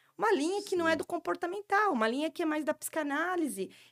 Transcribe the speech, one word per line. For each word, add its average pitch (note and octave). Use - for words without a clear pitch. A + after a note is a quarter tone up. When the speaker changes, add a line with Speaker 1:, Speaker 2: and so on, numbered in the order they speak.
Speaker 1:
Uma G#4
linha F4+
que -
não E4+
é D#4+
Speaker 2:
Sim. D#4+
Speaker 1:
do -
comportamental, F#4
uma A3
linha C#4+
que F4
é E4+
mais D4+
da D4+
psicanálise, D4+